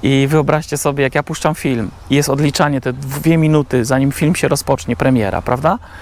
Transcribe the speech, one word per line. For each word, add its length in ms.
i 260
wyobraźcie 480
sobie, 260
jak 120
ja 80
puszczam 320
film 360
i 60
jest 140
odliczanie 520
te 120
dwie 440
minuty, 480
zanim 260
film 240
się 120
rozpocznie, 480
premiera, 460
prawda? 380